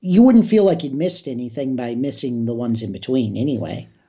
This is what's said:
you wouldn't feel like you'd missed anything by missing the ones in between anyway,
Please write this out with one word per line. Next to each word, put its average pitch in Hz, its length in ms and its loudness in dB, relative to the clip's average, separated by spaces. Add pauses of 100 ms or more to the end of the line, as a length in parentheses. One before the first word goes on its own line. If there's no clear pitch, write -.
you 185 240 4
wouldn't 240 240 8
feel 214 160 4
like 170 180 2
you'd 135 120 -6
missed 170 340 -4
anything 123 480 -6
by 120 180 -6
missing 123 500 -4
the 117 100 -4
ones 117 280 -2
in 104 80 -8
between 107 460 -2
anyway, 113 520 -4 (200)